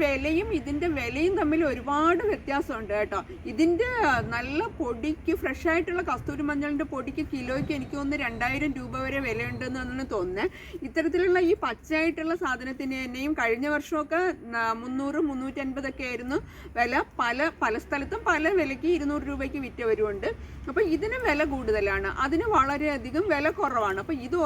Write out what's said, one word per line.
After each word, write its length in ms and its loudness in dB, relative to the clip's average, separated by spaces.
വിലയും 460 2
ഇതിൻ്റെ 380 -2
വിലയും 440 0
തമ്മിൽ 280 4
ഒരുപാട് 540 2
വ്യത്യാസമുണ്ട് 640 -2
കേട്ടോ. 240 0
ഇതിൻ്റെ 360 4
നല്ല 260 -2
പൊടിക്ക്, 600 -2
ഫ്രഷ് 300 -2
ആയിട്ടുള്ള 380 0
കസ്തൂരി 400 -4
മഞ്ഞളിൻ്റെ 420 -2
പൊടിക്ക് 400 -4
കിലോയ്ക്ക് 460 -2
എനിക്ക് 200 -6
തോന്നുന്നു 280 -2
രണ്ടായിരം 540 -2
രൂപ 140 -8
വരെ 220 -2
വിലയുണ്ടെന്നാണ് 840 -4
തോന്നുന്നത്. 380 -2
ഇത്തരത്തിലുള്ള 520 2
ഈ 40 6
പച്ചയായിട്ടുള്ള 800 0
സാധനത്തിന് 600 -4
തന്നെയും 380 -2
കഴിഞ്ഞ 340 2
വർഷമൊക്കെ 460 0
ന-, 300 0
മുന്നൂറ്, 460 0
മുന്നൂറ്റൻപതൊക്കെ 840 -4
ആയിരുന്നു 280 -2
വില. 260 2
പല, 260 2
പല 140 2
സ്ഥലത്തും 340 -4
പല 160 4
വിലയ്ക്ക് 380 0
ഇരുന്നൂറ് 320 0
രൂപയ്ക്ക് 360 -4
വിറ്റവരുമുണ്ട്. 640 0
അപ്പോൾ 140 2
ഇതിന് 320 -2
വില 160 4
കൂടുതലാണ്, 560 2
അതിന് 220 2
വളരെയധികം 680 2
വില 140 2
കുറവാണ്. 460 2
അപ്പോൾ 120 -2
ഇത് 80 0